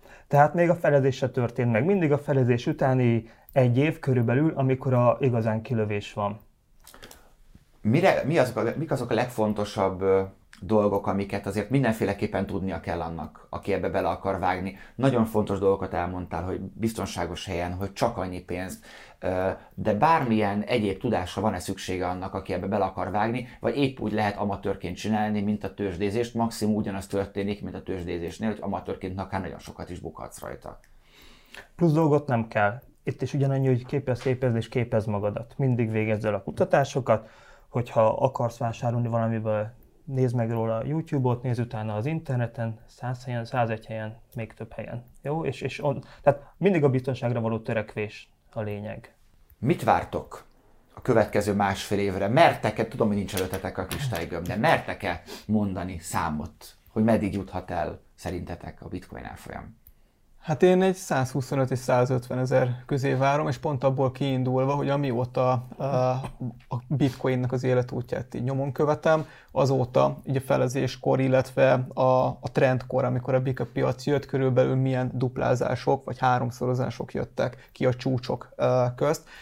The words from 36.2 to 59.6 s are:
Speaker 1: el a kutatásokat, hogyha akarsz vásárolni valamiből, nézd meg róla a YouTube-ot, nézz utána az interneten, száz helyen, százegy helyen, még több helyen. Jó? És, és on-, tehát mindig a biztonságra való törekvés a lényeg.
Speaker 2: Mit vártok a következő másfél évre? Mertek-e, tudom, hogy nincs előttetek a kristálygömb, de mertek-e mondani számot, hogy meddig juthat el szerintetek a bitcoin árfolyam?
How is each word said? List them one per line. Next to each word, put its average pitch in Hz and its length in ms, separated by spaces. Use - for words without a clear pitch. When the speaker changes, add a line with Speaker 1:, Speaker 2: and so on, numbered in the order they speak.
Speaker 1:
el 104 80
a 101 100
kutatásokat, 135 880
hogyha 117 380
akarsz 120 500
vásárolni 120 500
valamiből, 113 640
nézd 127 300
meg 113 160
róla 113 240
a 117 100
YouTube-ot, 135 580
nézz 123 160
utána 110 360
az 107 100
interneten, 123 800
száz 123 380
helyen, 120 200
százegy 113 400
helyen, 110 320
még 110 180
több - 200
helyen. 123 300
Jó? 156 240
És, - 160
és - 220
on-, 139 200
tehát - 360
mindig 170 260
a 143 60
biztonságra 123 520
való 113 180
törekvés 107 680
a 113 80
lényeg. 104 540
Speaker 2:
Mit 131 260
vártok 87 640
a - 60
következő 107 520
másfél 98 460
évre? 98 280
Mertek-e, 120 600
tudom, - 200
hogy 101 100
nincs 98 180
előttetek 92 420
a 92 80
kristálygömb, 87 640
de 87 80
mertek-e 101 640
mondani 95 520
számot, 82 760
hogy 110 120
meddig 104 300
juthat 92 380
el 82 300
szerintetek 87 680
a - 60
bitcoin - 380
árfolyam? - 580